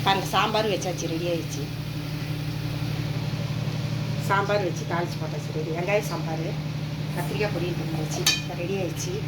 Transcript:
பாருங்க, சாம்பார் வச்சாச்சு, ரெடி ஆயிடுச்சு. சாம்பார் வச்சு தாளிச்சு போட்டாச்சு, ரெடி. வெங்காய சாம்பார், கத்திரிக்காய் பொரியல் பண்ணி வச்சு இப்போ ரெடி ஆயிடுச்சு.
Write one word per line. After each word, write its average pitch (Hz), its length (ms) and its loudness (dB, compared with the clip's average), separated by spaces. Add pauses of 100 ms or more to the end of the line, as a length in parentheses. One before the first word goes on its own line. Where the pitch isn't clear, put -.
பாருங்க, 185 300 4
சாம்பார் 214 400 4
வச்சாச்சு, 170 400 0
ரெடி 165 180 0
ஆயிடுச்சு. 151 320 0 (2750)
சாம்பார் 202 400 4
வச்சு 160 240 -2
தாளிச்சு 170 300 0
போட்டாச்சு, 151 360 -4
ரெடி. 156 200 -2
வெங்காய 202 340 2
சாம்பார், 156 340 -2 (720)
கத்திரிக்காய் 180 400 0
பொரியல் 151 260 0
பண்ணி 151 220 0
வச்சு - 180 -2 (160)
இப்போ - 240 -4
ரெடி 180 200 0
ஆயிடுச்சு. 175 320 -2 (140)